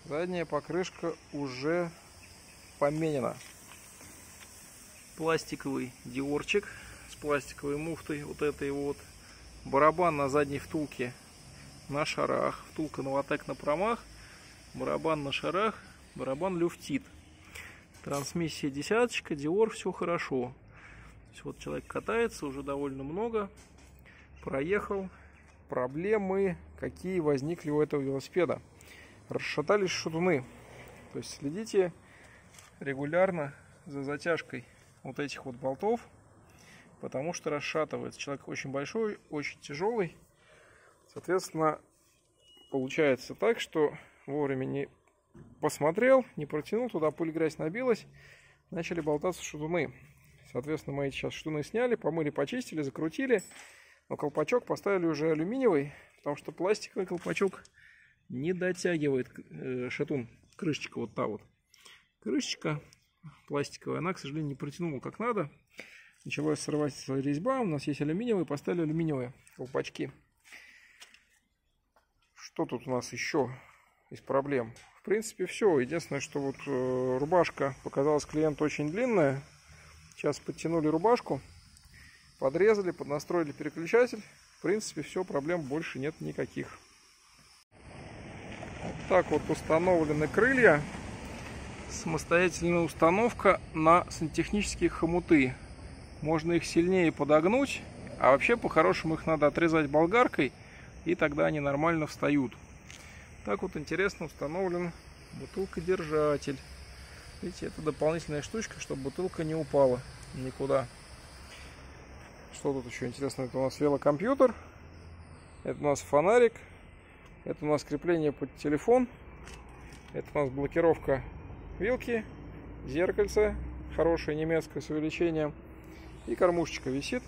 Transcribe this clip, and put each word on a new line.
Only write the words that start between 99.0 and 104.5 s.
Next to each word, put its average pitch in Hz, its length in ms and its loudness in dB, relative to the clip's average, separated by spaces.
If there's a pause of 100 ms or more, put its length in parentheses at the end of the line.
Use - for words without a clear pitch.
их - 120 -4
надо 151 200 4
отрезать 160 420 4
болгаркой, 165 640 4 (540)
и 170 80 2
тогда 160 320 2
они 156 140 2
нормально 151 460 2
встают. 143 460 2 (920)
Так 202 180 -2
вот 185 140 -6
интересно 165 500 -2
установлен 175 680 -4 (400)